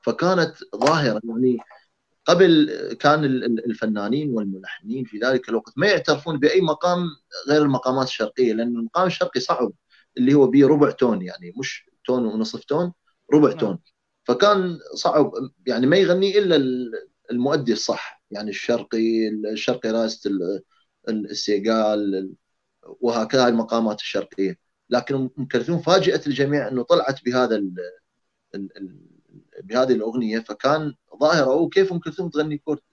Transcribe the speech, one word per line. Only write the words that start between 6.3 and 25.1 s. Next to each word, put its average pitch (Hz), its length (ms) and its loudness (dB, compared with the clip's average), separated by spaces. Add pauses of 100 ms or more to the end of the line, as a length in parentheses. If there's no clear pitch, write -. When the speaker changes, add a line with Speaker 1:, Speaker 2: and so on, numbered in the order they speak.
Speaker 1:
بأي 147 220 4
مقام 175 460 0 (420)
غير 151 120 4
المقامات 131 460 0
الشرقية، 113 460 0
لأن 113 140 -2
المقام 120 400 -2
الشرقي - 320 -2
صعب، - 320 -2 (460)
اللي 127 160 4
هو 139 140 8
بيه 135 200 6
ربع 143 240 4
تون، 110 300 0
يعني 90 380 -12
مش - 300 -10 (160)
تون 127 200 0
ونصف 110 380 -4
تون، 175 300 -2 (400)
ربع 147 160 6
Speaker 2:
نعم. - 80 -4
Speaker 1:
تون، 98 220 -2 (440)
فكان 185 540 2 (180)
صعب، 143 360 2 (360)
يعني 123 200 0
ما 170 100 4
يغني 190 400 2
إلا 185 180 4
ال-، 127 360 -2 (400)
المؤدي 123 420 0
الصح، - 580 -6
يعني 104 180 -8
الشرقي، 113 760 -2 (240)
الشرقي 110 400 -4
راست 110 360 -4
ال-، 92 340 -4 (480)
ال-، 107 200 -6
السيقال، 104 840 -2
ال-، 95 180 -6 (680)
وهكذا 117 460 2
المقامات 113 520 0
الشرقية. 95 640 -6 (260)
لكن 123 260 -2